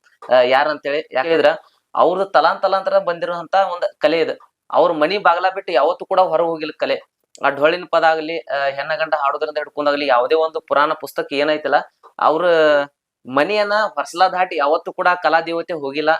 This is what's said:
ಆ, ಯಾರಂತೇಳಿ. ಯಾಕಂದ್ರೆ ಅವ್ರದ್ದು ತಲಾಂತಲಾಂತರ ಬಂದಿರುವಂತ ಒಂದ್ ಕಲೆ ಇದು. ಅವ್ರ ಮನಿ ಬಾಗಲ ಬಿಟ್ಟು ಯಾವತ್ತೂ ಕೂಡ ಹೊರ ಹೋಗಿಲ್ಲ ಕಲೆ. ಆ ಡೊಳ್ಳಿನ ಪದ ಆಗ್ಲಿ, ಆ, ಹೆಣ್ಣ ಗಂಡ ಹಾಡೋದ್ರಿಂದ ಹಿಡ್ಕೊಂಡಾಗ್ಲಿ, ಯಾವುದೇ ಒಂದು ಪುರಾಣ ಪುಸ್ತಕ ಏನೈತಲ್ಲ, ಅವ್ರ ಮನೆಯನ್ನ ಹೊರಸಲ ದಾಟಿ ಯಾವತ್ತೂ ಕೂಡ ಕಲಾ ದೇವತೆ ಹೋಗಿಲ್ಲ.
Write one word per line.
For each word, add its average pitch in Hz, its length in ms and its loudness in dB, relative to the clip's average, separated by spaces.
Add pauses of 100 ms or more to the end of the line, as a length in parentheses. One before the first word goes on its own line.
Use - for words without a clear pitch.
(300)
ಆ, 120 40 0
ಯಾರಂತೇಳಿ. 139 800 0
ಯಾಕಂದ್ರೆ 151 720 0 (140)
ಅವ್ರದ್ದು 180 340 2
ತಲಾಂತಲಾಂತರ 190 680 0
ಬಂದಿರುವಂತ 170 580 -4
ಒಂದ್ 180 440 -2
ಕಲೆ 160 220 2
ಇದು. - 300 -6 (200)
ಅವ್ರ 160 200 4
ಮನಿ 160 260 0
ಬಾಗಲ 175 280 2 (100)
ಬಿಟ್ಟು 190 180 -8
ಯಾವತ್ತೂ 160 320 2
ಕೂಡ 185 140 0
ಹೊರ 170 220 2
ಹೋಗಿಲ್ಲ 160 360 -4
ಕಲೆ. 135 240 -2 (440)
ಆ 139 40 2
ಡೊಳ್ಳಿನ 156 420 0
ಪದ 165 120 2
ಆಗ್ಲಿ, 160 360 0
ಆ, 139 260 -4
ಹೆಣ್ಣ 139 300 -4
ಗಂಡ 156 180 -4
ಹಾಡೋದ್ರಿಂದ 151 440 -2
ಹಿಡ್ಕೊಂಡಾಗ್ಲಿ, 147 500 -4
ಯಾವುದೇ 131 280 2
ಒಂದು 160 260 -2
ಪುರಾಣ 147 320 0
ಪುಸ್ತಕ 165 380 -8
ಏನೈತಲ್ಲ, 143 440 0 (440)
ಅವ್ರ 156 260 2 (880)
ಮನೆಯನ್ನ 202 400 0
ಹೊರಸಲ 190 540 0
ದಾಟಿ 180 280 -2
ಯಾವತ್ತೂ 156 380 0
ಕೂಡ 180 140 0 (160)
ಕಲಾ 160 180 2
ದೇವತೆ 165 320 -6
ಹೋಗಿಲ್ಲ. 147 360 -4 (100)